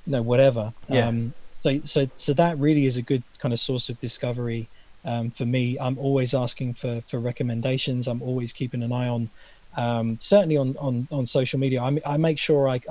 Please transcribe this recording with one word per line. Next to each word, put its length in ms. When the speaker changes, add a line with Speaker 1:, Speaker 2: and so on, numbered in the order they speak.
Speaker 1:
you 60
know, 100
whatever. 520
Speaker 2:
Yeah. 180
Speaker 1:
Um, 260
so, 320
so, 320
so 160
that 240
really 300
is 100
a 40
good 220
kind 140
of 80
source 260
of 140
discovery. 640
Um, 280
for 140
me, 340
I'm 180
always 380
asking 400
for, 340
for 100
recommendations. 880
I'm 140
always 320
keeping 300
an 80
eye 160
on, 240
um, 460
certainly 360
on, 200
on, 340
on 140
social 320
media. 240
I, 240
I 120
make 200
sure 320
I, 220